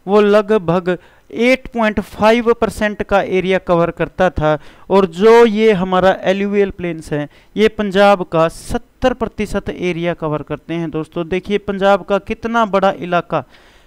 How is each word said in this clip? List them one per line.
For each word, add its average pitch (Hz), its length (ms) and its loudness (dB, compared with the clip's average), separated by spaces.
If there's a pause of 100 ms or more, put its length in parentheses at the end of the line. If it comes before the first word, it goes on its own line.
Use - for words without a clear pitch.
वो 208 140 4
लगभग 196 760 0 (340)
एट 254 360 0
पॉइंट 214 320 -2
फ़ाइव 226 540 0
परसेंट 208 500 -4
का 196 180 0
एरिया 185 360 -2
कवर 170 340 0
करता 175 380 -2
था। 151 300 0 (300)
और 196 160 4
जो 226 400 6
ये 220 280 2
हमारा 185 500 2
एलुवियल 196 460 0
प्लेन्स 170 440 -8
हैं, 147 160 -4 (280)
ये 214 100 4
पंजाब 202 560 2
का 165 240 0
सत्तर - 680 -6
प्रतिशत 202 560 -6
एरिया 170 440 -4
कवर 151 280 -6
करते 151 320 -10
हैं 165 160 -6
दोस्तों। 160 380 -8
देखिए 185 300 -4
पंजाब 196 460 0
का 202 140 -2
कितना 226 480 -4
बड़ा 190 260 0
इलाका, 170 520 -4 (440)